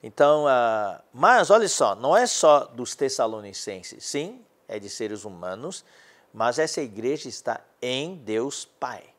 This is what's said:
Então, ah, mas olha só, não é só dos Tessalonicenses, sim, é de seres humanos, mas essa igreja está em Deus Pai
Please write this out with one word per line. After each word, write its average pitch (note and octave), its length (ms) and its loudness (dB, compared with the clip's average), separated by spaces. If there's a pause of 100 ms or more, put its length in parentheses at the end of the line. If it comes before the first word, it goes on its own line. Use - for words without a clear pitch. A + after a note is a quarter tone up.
Então, D3 440 2
ah, A2+ 540 0 (120)
mas F#3 380 4
olha G#3 180 6
só, A2 260 2
não C3+ 220 2
é A#3+ 100 4
só D3 380 6
dos A#2+ 300 -10
Tessalonicenses, G#2+ 1080 -6
sim, G3+ 400 -8 (240)
é G#2+ 100 -10
de G2+ 120 -14
seres G#2+ 340 -8
humanos, G2 600 -12 (480)
mas A#2 260 -2
essa D#3 220 -2
igreja B2+ 480 -6
está - 320 -8 (200)
em C#3 360 -6
Deus A2+ 480 -6
Pai - 400 -12 (140)